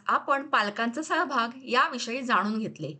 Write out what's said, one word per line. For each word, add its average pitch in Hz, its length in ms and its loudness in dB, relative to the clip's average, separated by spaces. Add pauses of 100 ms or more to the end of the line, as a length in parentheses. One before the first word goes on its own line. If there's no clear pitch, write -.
आपण 277 400 2
पालकांचा 233 540 0
सहभाग 302 480 0 (140)
याविषयी 254 580 0
जाणून 220 380 2
घेतले. 185 400 -6